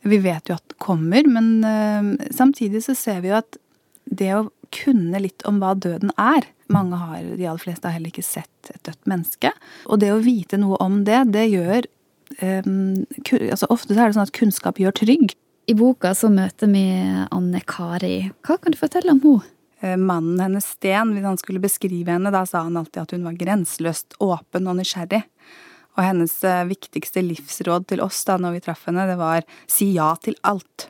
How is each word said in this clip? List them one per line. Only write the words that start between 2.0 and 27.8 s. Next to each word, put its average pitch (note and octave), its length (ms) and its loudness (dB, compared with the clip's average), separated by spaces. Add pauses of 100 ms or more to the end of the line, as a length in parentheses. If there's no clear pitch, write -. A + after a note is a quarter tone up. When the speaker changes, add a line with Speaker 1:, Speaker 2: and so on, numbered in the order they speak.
Speaker 1:
samtidig A3+ 500 2
så C4+ 120 -2
ser F#3+ 260 -6
vi F3+ 80 -4
jo G3+ 60 2
at A3 200 -4 (580)
det F#3+ 200 -2
å G#3+ 160 -2 (220)
kunne G3+ 500 0
litt F#3+ 240 -8
om G#3 140 2
hva F#3+ 200 0
døden F#3 380 -2
er, B3 240 4 (280)
mange F3+ 280 2
har, E3+ 240 -8
de F3 240 -6
aller E3 140 -6
fleste - 240 -10
har F3 160 -4
heller E3 100 -8
ikke F3+ 140 -10
sett - 500 -12
et - 100 -20
dødt - 220 -14
menneske, F#3+ 460 -2 (340)
og G#3+ 140 2
det G3+ 100 4
å G#3+ 140 2
vite A3 340 2
noe G3 220 2
om G3 240 2
det, A3+ 280 4
det A3 200 2
gjør, F#3+ 340 0 (560)
ehm, F#3+ 640 -2 (180)
ku-, - 280 0
altså - 180 -2
ofte A#3 260 0
så A3+ 80 6
er G#3+ 80 4
det G#3 60 0
sånn G3+ 100 2
at - 80 -12
kunnskap F#3+ 440 0
gjør F#3+ 140 2
trygg. A#3+ 400 4 (340)
Speaker 2:
I A#3+ 100 2
boka A#3 400 4
så A3+ 160 4
møter F#3+ 380 2
vi G3 120 4 (480)
Anne F3+ 300 -2
Kari. F3+ 720 -4 (120)
Hva E4+ 160 0
kan D#4+ 140 0
du - 40 -4
fortelle F4+ 340 0
om C4+ 100 6
henne? C4+ 220 6 (400)
Speaker 1:
Eh, F#3 140 -2
mannen F3 420 0
hennes, F#3+ 260 -2 (100)
Sten, G#3 400 0
hvis G3 100 -4
han F#3+ 120 -2
skulle F#3+ 240 -6
beskrive F3+ 520 -2
henne, F#3 180 0
da F#3+ 140 0
sa F3+ 180 -4
han E3+ 140 -4
alltid E3 240 -8
at D#3+ 100 -10
hun F3+ 140 -6
var E3+ 80 -8
grenseløst F3 880 -4
åpen F#3 480 -2
og F3+ 80 -2
nysgjerrig. F#3 460 -4 (760)
Og F#3 80 2
hennes, F3 380 0
eh, F3+ 220 0
viktigste F#3 600 -6
livsråd F3 640 -4